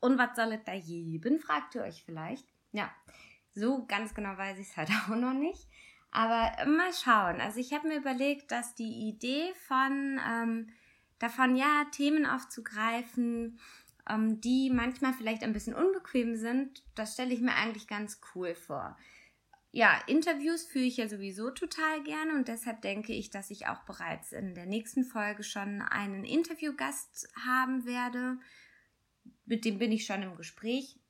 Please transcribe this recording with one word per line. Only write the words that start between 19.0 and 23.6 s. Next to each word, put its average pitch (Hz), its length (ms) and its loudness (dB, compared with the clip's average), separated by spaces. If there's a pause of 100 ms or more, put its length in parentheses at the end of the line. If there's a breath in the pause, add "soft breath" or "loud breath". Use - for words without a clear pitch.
Ja, 202 340 8
Interviews 320 600 2
führe 262 200 0
ich 247 120 0
ja 226 100 -2
sowieso 196 420 -6
total 311 540 -2
gerne 311 300 -2
und 262 140 2
deshalb 226 340 -6
denke 208 320 -4
ich, 208 180 -6
dass 196 180 -10
ich 202 180 -8